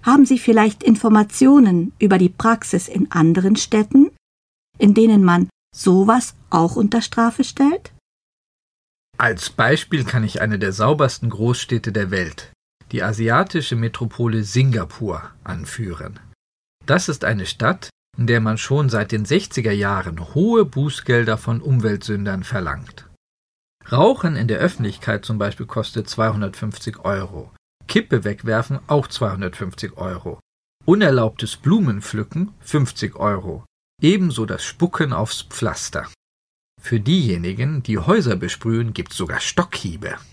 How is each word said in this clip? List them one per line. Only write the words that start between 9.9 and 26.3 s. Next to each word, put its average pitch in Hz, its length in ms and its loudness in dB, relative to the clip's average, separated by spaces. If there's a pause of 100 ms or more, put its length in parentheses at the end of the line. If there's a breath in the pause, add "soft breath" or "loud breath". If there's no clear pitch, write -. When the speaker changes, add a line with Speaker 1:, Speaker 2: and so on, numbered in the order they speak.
Speaker 2:
kann 113 220 -2
ich - 160 -4
eine 107 180 -2
der 95 140 -2
saubersten 123 560 0
Großstädte 113 640 -2
der 98 180 -2
Welt, 90 400 -6 (400)
die - 100 -4
asiatische 117 760 -2
Metropole 113 680 -4
Singapur, 101 880 -2 (140)
anführen. 90 760 -10 (680)
Das 170 220 0
ist 147 160 -8
eine 98 220 -2
Stadt, 143 420 -4 (300)
in 120 100 -2
der 117 140 2
man 110 160 -2
schon 139 320 0
seit 107 240 -4
den 107 100 -2
sechziger 113 480 -2
Jahren 98 640 -4
hohe 214 300 4
Bußgelder 123 720 -2
von 117 240 -4
Umweltsündern 104 840 -2
verlangt. 87 680 -8 (800)
Rauchen 165 460 2
in 117 140 -2
der 110 100 -2
Öffentlichkeit 107 640 -4
zum 110 140 -4
Beispiel 101 280 -6
kostet - 440 -8
zweihundertfünfzig 104 920 -6